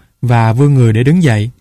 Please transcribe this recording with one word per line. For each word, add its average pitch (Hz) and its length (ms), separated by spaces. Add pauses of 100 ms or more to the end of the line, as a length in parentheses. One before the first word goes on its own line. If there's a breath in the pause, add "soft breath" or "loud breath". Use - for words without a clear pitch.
(220 soft breath)
và 117 320
vươn 143 200
người 120 200
để 113 100
đứng 165 200
dậy. 113 260 (120)